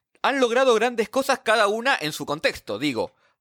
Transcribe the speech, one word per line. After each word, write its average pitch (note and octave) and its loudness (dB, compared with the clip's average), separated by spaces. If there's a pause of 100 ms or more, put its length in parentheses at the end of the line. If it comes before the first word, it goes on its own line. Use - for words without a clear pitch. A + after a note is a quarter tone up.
(220)
han C4+ 0
logrado B3 4
grandes A3+ 0
cosas C4 0
cada A3 2
una A#3 0
en D3+ -6
su D3 -10
contexto. C#3+ -4
Digo, A#2 -2 (280)